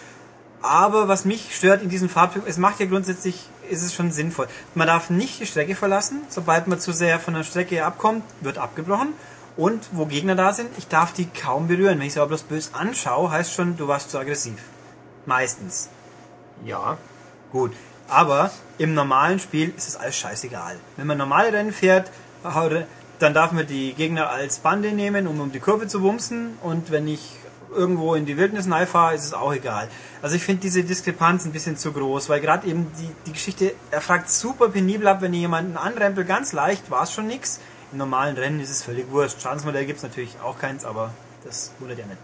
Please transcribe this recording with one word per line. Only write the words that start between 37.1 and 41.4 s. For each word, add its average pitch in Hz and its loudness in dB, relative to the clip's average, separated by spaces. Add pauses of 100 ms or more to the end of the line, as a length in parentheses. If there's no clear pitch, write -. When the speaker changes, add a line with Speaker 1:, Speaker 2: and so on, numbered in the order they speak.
Speaker 1:
schon 214 -6
nix. 254 -6 (320)
Im 139 -10
normalen 135 0
Rennen 143 -2
ist 135 -8
es 139 -6
völlig 123 -8
wurscht. 139 0
Schadensmodell 143 -4
gibt's 147 -8
natürlich 123 -10
auch 120 -8
keins, 135 -6
aber 113 -6 (340)